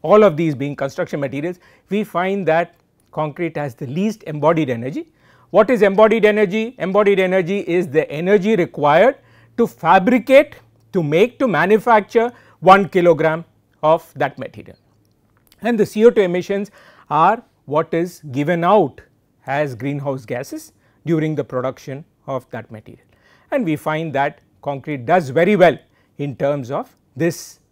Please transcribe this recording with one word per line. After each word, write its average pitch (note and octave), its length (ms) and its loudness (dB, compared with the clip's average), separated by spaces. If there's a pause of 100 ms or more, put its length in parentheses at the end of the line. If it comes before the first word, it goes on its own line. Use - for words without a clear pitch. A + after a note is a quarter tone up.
all G#3 200 6
of F3+ 140 4
these D#3 180 -2
being C#3 220 -8
construction D3 440 -8
materials, D3 380 -8 (300)
we G#3 160 -4
find F#3+ 420 -4
that E3 280 0 (380)
concrete D#3 440 -6
has C#3+ 180 -8
the D3 120 -12
least G3 380 -6
embodied D3+ 440 0
energy. C3 420 -8 (400)
What G#3 200 4
is A#3 100 0
embodied G#3 460 4
energy? G#3+ 520 0
Embodied G3 400 0
energy F#3 420 -2
is F3 280 -4
the D3 220 -2
energy F#3+ 460 0
required E3+ 600 2 (400)
to A#3 100 2
fabricate, B3 920 2 (360)
to F3+ 100 0
make, E3+ 360 0
to C4 100 0
manufacture G#3+ 840 2 (300)
one F#3 300 4
kilogram E3 560 2 (360)
of D#3+ 340 0
that C#3 220 -6
material. - 380 -18 (840)
And A3 180 -2
the F3+ 60 4
C G#3+ 180 -2
O A#3+ 60 10
two A3+ 100 0
emissions F#3+ 500 -2 (380)
are F3 340 2 (240)
what D#3 280 -4
is F3 260 -4 (120)
given D#3+ 320 -2
out F3+ 360 2 (460)
as C#3 300 -4
greenhouse C3+ 500 -8
gases C#3+ 460 -12 (340)
during D#3 300 -2
the C#3 80 -4
production C3 600 -8 (220)
of C3+ 240 -10
that A#2 220 -14
material. A2 320 -20 (480)
And C4+ 120 -2
we D#3+ 120 -2
find D#3 380 -6
that C#3 260 -4 (220)
concrete C#3 440 -10
does D#3+ 220 0
very E3+ 260 2
well E3+ 240 4 (400)
in C#3+ 160 -8
terms C#3 380 -6
of G3+ 220 -10 (200)
this - 460 -6 (120)